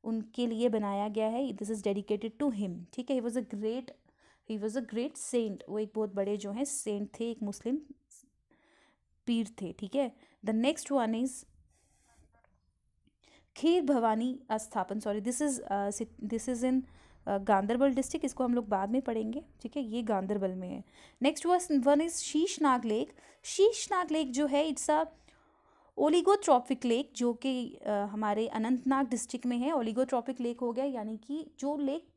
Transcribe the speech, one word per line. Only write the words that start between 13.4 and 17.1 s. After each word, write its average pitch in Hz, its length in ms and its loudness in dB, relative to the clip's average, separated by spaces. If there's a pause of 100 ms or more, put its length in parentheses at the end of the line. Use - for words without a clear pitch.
खीर 339 300 4
भवानी 240 540 2 (100)
अस्थापन, 220 500 -2
sorry, 208 280 -2
this 247 200 -2
is, 262 240 -2
uh, 202 300 -2
sit-, 220 320 -8
this 226 160 -4
is 240 140 -2
in, 262 180 2
uh, - 640 -6